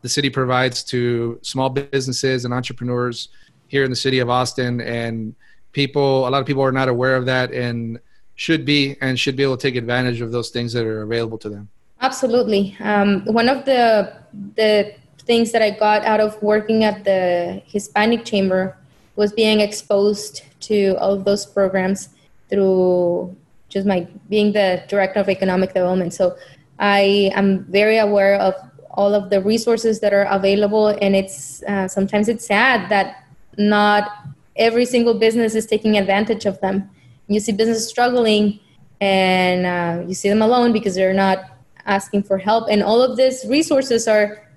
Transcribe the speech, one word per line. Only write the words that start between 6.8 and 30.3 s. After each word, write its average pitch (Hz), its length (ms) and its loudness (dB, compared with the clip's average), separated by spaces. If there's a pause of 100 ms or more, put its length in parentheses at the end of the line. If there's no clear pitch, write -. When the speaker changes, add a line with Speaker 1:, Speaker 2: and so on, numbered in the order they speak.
Speaker 1:
aware 127 300 0
of 127 80 -2
that 127 260 -2
and 117 480 -6 (360)
should 160 280 -2
be, 139 380 0
and 131 180 -2
should 135 160 -2
be 139 80 0
able 131 140 0
to - 40 -12
take 131 140 -2
advantage 120 460 -2
of 113 100 -8
those 120 180 -4
things 120 220 -6
that 117 140 -4
are 110 160 -6
available 113 380 -4
to 107 100 -10
them. 104 180 -14 (320)
Speaker 2:
Absolutely. 226 800 0
Um, 202 460 0
one 233 240 2
of 269 160 -2
the, 226 480 2 (420)
the 214 400 2 (280)
things 233 280 2
that 226 100 2
I 214 100 2
got 214 340 2
out 214 160 2
of 214 200 -2
working 214 440 2
at 202 180 -2
the 185 600 0
Hispanic 220 580 -2
Chamber 190 540 -2 (400)
was 208 160 0
being 214 260 2
exposed 208 840 -2 (180)
to 202 400 0
all 196 100 0
of 196 140 -2
those 202 200 0
programs 190 640 -2 (420)
through 185 880 2 (320)
just 196 180 -6
my, 180 220 0 (220)
being 208 240 2
the 190 340 0
director 196 320 0
of 196 80 0
economic 190 460 0
development. 185 400 0
So 180 240 0 (420)
I 202 560 2
am 196 300 2
very 214 320 2
aware 202 420 4
of 190 160 0 (340)
all 202 240 0
of 196 160 -2
the 196 120 2
resources 226 580 0
that 208 140 0
are 202 100 4
available, 202 640 2